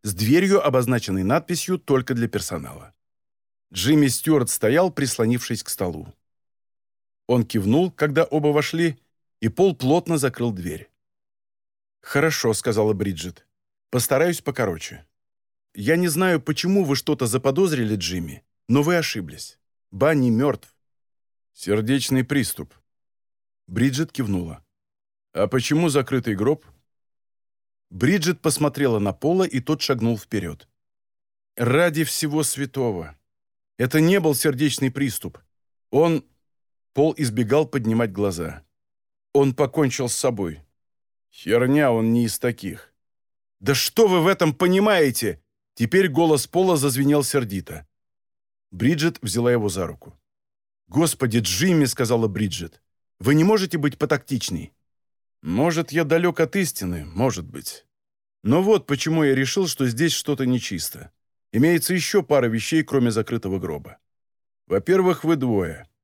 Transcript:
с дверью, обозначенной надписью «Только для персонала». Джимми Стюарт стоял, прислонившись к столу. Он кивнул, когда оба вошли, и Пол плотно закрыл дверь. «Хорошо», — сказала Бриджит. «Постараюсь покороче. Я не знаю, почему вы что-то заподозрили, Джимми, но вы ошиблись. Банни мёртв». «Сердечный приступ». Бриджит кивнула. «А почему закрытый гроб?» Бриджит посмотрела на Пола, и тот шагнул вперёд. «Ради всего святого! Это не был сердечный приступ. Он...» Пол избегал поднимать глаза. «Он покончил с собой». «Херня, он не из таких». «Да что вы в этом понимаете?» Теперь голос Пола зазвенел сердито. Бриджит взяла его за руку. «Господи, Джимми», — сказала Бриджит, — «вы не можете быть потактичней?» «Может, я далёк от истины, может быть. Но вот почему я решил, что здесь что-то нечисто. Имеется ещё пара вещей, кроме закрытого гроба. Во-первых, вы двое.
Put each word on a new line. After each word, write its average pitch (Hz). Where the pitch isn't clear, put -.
с 107
дверью, 160
обозначенной 120
надписью 170
«Только 131
для 117
персонала». -
Джимми 139
Стюарт 131
стоял, 160
прислонившись 120
к -
столу. 82
Он 120
кивнул, 117
когда 156
оба 147
вошли, 151
и 110
Пол 190
плотно 160
закрыл 120
дверь. 87
«Хорошо», — 143
сказала 107
Бриджит. 92
«Постараюсь 143
покороче. 98
Я 107
не 175
знаю, 165
почему 185
вы 143
что-то 131
заподозрили, 131
Джимми, 82
но 139
вы 170
ошиблись. 98
Банни 135
мёртв». 131
«Сердечный 123
приступ». -
Бриджит 131
кивнула. 90
«А 101
почему 147
закрытый 127
гроб?» 127
Бриджит 156
посмотрела 139
на 101
Пола, 180
и 135
тот 151
шагнул 117
вперёд. 92
«Ради 151
всего 151
святого! 117
Это 127
не 180
был 160
сердечный 135
приступ. 127
Он...» 156
Пол 147
избегал 127
поднимать 113
глаза. 85
«Он 139
покончил 131
с -
собой». 98
«Херня, 127
он 113
не 120
из 107
таких». -
«Да 135
что -
вы 180
в 160
этом 175
понимаете?» 180
Теперь 185
голос 156
Пола 180
зазвенел 143
сердито. 98
Бриджит 147
взяла 120
его 110
за 87
руку. -
«Господи, 131
Джимми», — 151
сказала 117
Бриджит, — 95
«вы 135
не 156
можете 190
быть 139
потактичней?» 117
«Может, 151
я 160
далёк 165
от 160
истины, 90
может 92
быть. -
Но 135
вот 196
почему 156
я 135
решил, 139
что 139
здесь 127
что-то 135
нечисто. -
Имеется 160
ещё 180
пара 135
вещей, 113
кроме 123
закрытого 104
гроба. 80
Во-первых, 185
вы 160
двое. 101